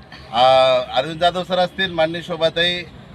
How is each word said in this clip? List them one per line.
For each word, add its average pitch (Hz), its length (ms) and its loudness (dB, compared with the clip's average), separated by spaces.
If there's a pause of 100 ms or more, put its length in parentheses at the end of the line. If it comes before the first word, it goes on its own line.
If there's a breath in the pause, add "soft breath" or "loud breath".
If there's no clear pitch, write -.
(320)
अ, 117 100 2 (560)
अरविंद 156 220 -4
जाधव 175 220 0
सर 180 160 -4
असतील, 180 340 -2
माननीय 165 300 -2
शोभाताई, 170 600 -2 (320)